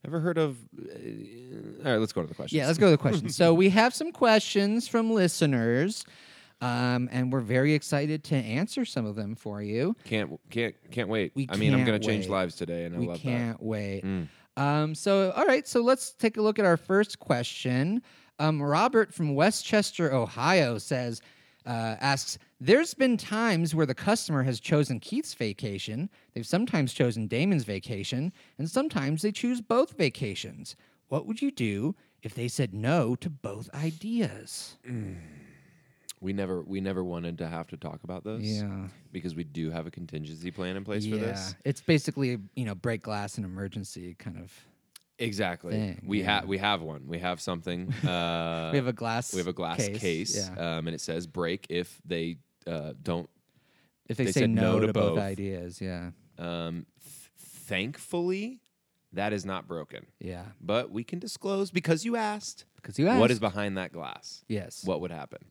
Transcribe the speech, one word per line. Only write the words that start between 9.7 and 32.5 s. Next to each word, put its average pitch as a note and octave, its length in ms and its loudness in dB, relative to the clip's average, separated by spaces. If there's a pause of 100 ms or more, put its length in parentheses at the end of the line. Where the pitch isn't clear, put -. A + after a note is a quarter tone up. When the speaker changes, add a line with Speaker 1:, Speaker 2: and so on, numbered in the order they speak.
Speaker 1:
Can't, F#2+ 340 -2 (120)
can't, A#2 240 -2 (160)
can't A#2 180 -2
wait. G#2+ 260 0
Speaker 2:
We C3+ 140 -2
Speaker 1:
I F#2+ 80 -2
mean, G#2+ 160 6
I'm C3 80 6
Speaker 2:
can't B2+ 60 4
Speaker 1:
gonna G#2+ 140 4
change G#2+ 260 0
Speaker 2:
wait. G2 60 -2
Speaker 1:
lives F#2 220 0
today, E2+ 300 -4
and E2+ 100 -6
I F2 40 -4
Speaker 2:
We - 80 0
Speaker 1:
love F2 100 -4
that. - 60 -10
Speaker 2:
can't A#2+ 400 -2
wait. G2+ 420 -4
Speaker 1:
Mm. F#2 240 -2 (300)
Speaker 2:
Um, D3+ 360 2
so, G3 400 2
all C#4 120 2
right, C#4 200 4
so A#3+ 140 2
let's B3+ 320 2
take A3 240 0
a G#3+ 60 0
look G#3+ 160 4
at G3+ 80 4
our E3+ 100 8
first G3 420 2
question. C3 840 0 (360)
Um, D#3 240 2
Robert G#3 520 4
from D3+ 200 0
Westchester, F3+ 800 4
Ohio B2+ 640 4
says, A#2+ 460 -2 (440)
uh, A2+ 320 -2
asks, C#3 400 0 (220)
"There's A#3+ 340 6
been B3+ 220 4
times F#3+ 580 2
where D#3 120 4
the B2+ 80 -2
customer E3+ 500 0
has B2+ 160 0
chosen C#3 400 2
Keith's - 340 -4
vacation. G#2+ 760 -4 (260)
They've A#2 120 -6
sometimes F3 460 2
chosen A2+ 340 2
Damon's C#3+ 380 2
vacation, G#2 680 -4 (260)
and D#3+ 120 -4
sometimes D#3 520 0
they G#3 100 2
choose A#3+ 300 -2
both B3 360 2
vacations. - 800 -4 (320)
What C#3+ 180 -2
would A3 160 -6
you C#4 80 0
do A2+ 460 -2 (260)
if A2+ 120 -10
they B2 140 -4
said A#2 260 -2